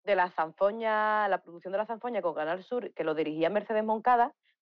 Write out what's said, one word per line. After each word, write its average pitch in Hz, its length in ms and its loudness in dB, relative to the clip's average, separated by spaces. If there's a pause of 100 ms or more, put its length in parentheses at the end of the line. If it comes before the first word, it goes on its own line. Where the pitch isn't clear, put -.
de 151 100 2
la 180 160 4
zanfoña, 214 960 0
la 180 140 0
producción 175 300 -10
de 196 60 0
la 214 80 -2
zanfoña 226 360 -4
con 165 120 0
Canal 160 280 -4
Sur, 240 320 -6
que 175 100 -6
lo 156 100 0
dirigía 156 360 0
Mercedes 214 340 0
Moncada, 233 480 2 (300)